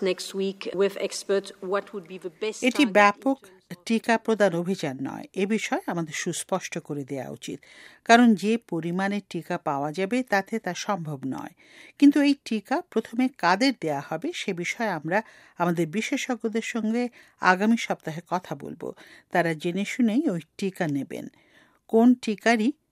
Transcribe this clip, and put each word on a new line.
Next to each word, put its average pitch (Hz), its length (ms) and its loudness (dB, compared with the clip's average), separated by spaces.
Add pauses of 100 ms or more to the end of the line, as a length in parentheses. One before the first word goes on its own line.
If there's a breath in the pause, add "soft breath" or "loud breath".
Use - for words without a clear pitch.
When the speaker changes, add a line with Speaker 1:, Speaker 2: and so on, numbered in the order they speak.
(100)
Speaker 1:
next - 240 -6
week 190 260 -4 (200)
with 196 140 2 (120)
experts 196 420 -4 (240)
what 202 200 -2
would 202 200 -12
be 185 60 -14
the 180 220 -12
best 220 200 -6
Speaker 2:
এটি 254 240 2
Speaker 1:
target 208 80 2
in 196 80 4
Speaker 2:
ব্যাপক 208 380 4
Speaker 1:
terms - 140 -20
of - 0 - (340)
Speaker 2:
টিকা 226 320 0
প্রদান 208 360 2
অভিযান 175 480 -4
নয়, - 240 -8 (160)
এ - 40 2
বিষয়ে 214 400 -2
আমাদের 170 360 -4
সুস্পষ্ট - 560 -6
করে 147 260 -8
দেয়া 135 260 -8
উচিত, - 280 -12 (500 loud breath)
কারণ 233 260 10
যে 190 180 0 (180)
পরিমাণে 180 480 -4 (100)
টিকা 175 300 -6
পাওয়া 143 340 -4
যাবে 190 300 -2
তাতে 196 360 0
তা 185 140 -6 (140)
সম্ভব 156 400 -4
নয়। - 260 -8 (440 loud breath)
কিন্তু 285 260 8
এই 277 120 4 (100)
টিকা 220 320 -4 (140)
প্রথমে 233 340 -2 (180)
কাদের 202 380 2
দেয়া 147 260 -4
হবে 170 260 -6
সে - 200 -8
বিষয়ে 185 460 -6
আমরা 160 200 -2 (400 loud breath)
আমাদের 175 300 0
বিশেষজ্ঞদের 220 840 -4
সঙ্গে 226 300 -2 (400 soft breath)
আগামী 196 360 4
সপ্তাহে 165 500 -6
কথা 185 260 -4
বলবো। - 340 -12 (420 loud breath)
তারা 170 240 2
জেনে 175 300 -4
শুনেই 233 460 2
ওই 170 100 -2 (160)
টিকা 185 320 -4
নেবেন। 139 380 -6 (680 soft breath)
কোন 226 160 8 (140)
টিকারই 220 460 0 (240)